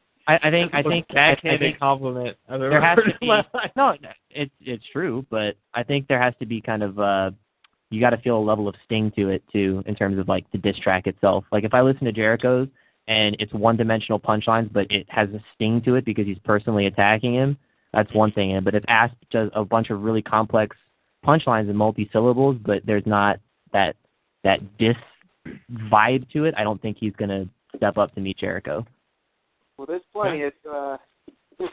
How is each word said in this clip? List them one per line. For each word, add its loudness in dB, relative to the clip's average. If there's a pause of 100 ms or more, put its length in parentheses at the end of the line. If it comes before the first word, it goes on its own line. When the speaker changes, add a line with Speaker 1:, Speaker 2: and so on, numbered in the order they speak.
(260)
Speaker 1:
I, 4
I 2
think, 0
I 2
Speaker 2:
That's 0
the 0
most -
Speaker 1:
think, -2
I, -12
I -12 (200)
Speaker 2:
backhanded -2
Speaker 1:
think -2
Speaker 2:
compliment -2 (120)
I've -10
ever -2
Speaker 1:
there 4
has 4
Speaker 2:
heard 4
Speaker 1:
to -2
Speaker 2:
in -4
my 4
Speaker 1:
be, -12
Speaker 2:
life. -6
Speaker 1:
no, 2 (360)
it's, -8
it's -10
true, -4
but -2 (200)
I -4
think -2
there 2
has 2
to -8
be -6
kind -4
of, -6
uh, 0 (600)
you -6
gotta 4
feel 0
a 2
level 0
of -6 (120)
sting -2
to 0
it, -2 (100)
too, 0
in -6
terms -2
of, -4
like, -2
the -6
diss -2
track 0
itself. 0
Like, 0
if 0
I 6
listen 2
to -2
Jericho's 0 (400)
and 2
it's -6
one-dimensional 2
punchlines, 0
but 0
it -4
has 0
a -10 (140)
sting 0
to 2
it 0
because -2
he's -8
personally 2
attacking 2
him, 0 (360)
that's 0
one 4
thing. -2
But 0
if 0
Asp 4 (160)
does -2
a -2
bunch -2
of -4
really -2
complex 0 (480)
punchlines 2
and -2
multi-syllables, 2
but 0
there's -2
not 2 (340)
that, 0 (480)
that 0
diss 2 (960)
vibe 4
to 0
it, 0
I -2
don't -4
think -6
he's -4
gonna -4 (320)
step 0
up 0
to -10
meet -8
Jericho. -6 (920)
Speaker 3:
Well, -14
there's -8 (100)
plenty -4
Speaker 2:
Okay. -6 (100)
Speaker 3:
of, -12
uh, -8 (640)
there's -8